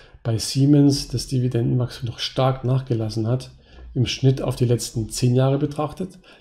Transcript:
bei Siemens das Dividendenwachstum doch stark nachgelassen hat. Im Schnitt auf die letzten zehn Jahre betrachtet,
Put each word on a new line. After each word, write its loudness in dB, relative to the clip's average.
bei 0
Siemens 4
das -6
Dividendenwachstum -2
doch -10
stark -2
nachgelassen -2
hat. -2
Im 2
Schnitt 2
auf -2
die 0
letzten -2
zehn 0
Jahre 2
betrachtet, -6